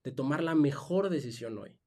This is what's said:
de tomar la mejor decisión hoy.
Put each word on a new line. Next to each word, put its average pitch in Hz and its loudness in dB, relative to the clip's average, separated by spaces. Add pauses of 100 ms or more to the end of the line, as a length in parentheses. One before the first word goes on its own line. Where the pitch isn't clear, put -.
de 135 -10
tomar 139 0
la 165 0
mejor 160 2
decisión 120 -4
hoy. 101 -14